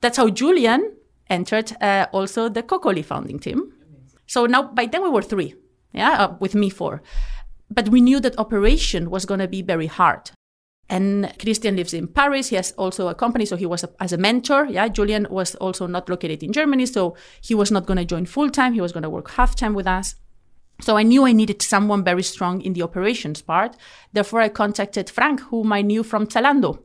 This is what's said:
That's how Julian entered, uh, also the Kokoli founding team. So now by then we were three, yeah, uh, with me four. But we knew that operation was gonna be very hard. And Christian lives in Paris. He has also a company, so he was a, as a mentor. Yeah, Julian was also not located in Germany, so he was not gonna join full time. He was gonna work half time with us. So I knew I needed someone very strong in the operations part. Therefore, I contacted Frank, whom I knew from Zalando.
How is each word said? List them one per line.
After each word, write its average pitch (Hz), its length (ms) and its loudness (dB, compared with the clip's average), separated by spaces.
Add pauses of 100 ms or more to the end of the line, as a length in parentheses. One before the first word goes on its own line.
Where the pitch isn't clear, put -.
That's 240 160 0
how 240 120 4
Julian 285 640 2 (380)
entered, 214 400 -2 (100)
uh, 196 300 2
also 196 380 -2
the 226 160 -6
Kokoli 233 400 0
founding - 340 -8
team. - 340 -6 (540)
So 240 200 0
now 247 180 2
by 240 220 -2
then 339 180 -2
we 370 60 0
were 226 120 2
three, - 320 -6 (380)
yeah, 262 260 0
uh, 180 220 0
with 190 160 -2
me 208 120 2
four. 165 320 -8 (720)
But 214 200 0
we 247 100 6
knew 254 200 6
that 240 200 -2
operation 208 680 2
was 185 160 -4
gonna 190 220 -2
be 190 160 -6
very 170 240 -2
hard. - 460 0 (580)
And 196 480 0
Christian 214 380 0
lives 175 160 -4
in 170 160 -6
Paris. 277 400 0
He 214 80 -2
has 185 220 -4
also 185 300 -2
a 165 60 -4
company, 233 300 0
so 196 120 -6
he 180 100 -4
was 170 180 -4
a, 175 60 -10 (100)
as 180 140 -4
a - 20 -2
mentor. 240 540 2
Yeah, 214 180 0
Julian 208 400 0
was 190 280 -4
also 185 300 -6
not 175 220 -6
located 165 340 -6
in 160 80 -6
Germany, 269 360 2
so 185 280 -2 (280)
he - 120 -2
was 208 160 2
not 190 140 2
gonna 180 220 0
join 175 180 -4
full 285 240 -2
time. 254 240 2
He 233 80 0
was 175 120 -4
gonna 156 180 -6
work - 220 -10
half - 220 2
time 214 200 -2
with 196 120 -4
us. 185 280 -4 (680)
So 220 160 2
I 214 60 4
knew 254 240 6
I 247 60 6
needed 214 280 4
someone 202 440 0
very 180 180 0
strong 180 400 -4
in 185 100 -4
the 175 100 -4
operations 180 600 -4
part. 190 340 -2 (380)
Therefore, 208 260 2
I 220 80 4
contacted 208 640 -2
Frank, 269 300 2 (100)
whom 220 240 0
I 202 80 2
knew 208 200 0
from 220 240 -2
Zalando. 240 580 2